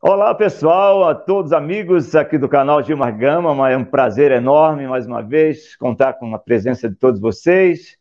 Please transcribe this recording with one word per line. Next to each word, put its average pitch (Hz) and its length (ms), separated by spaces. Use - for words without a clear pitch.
Olá, 202 320
pessoal, 190 720
a 151 60
todos 175 400
amigos 170 600
aqui 156 220
do 135 100
canal 143 360
Gilmar 131 340
Gama, 151 380
mas 135 180
é 127 60
um 123 60
prazer 131 460
enorme, 143 560
mais 127 200
uma 117 160
vez, 156 540
contar 127 380
com 113 200
a 107 40
presença 117 480
de 101 100
todos 127 220
vocês. 170 840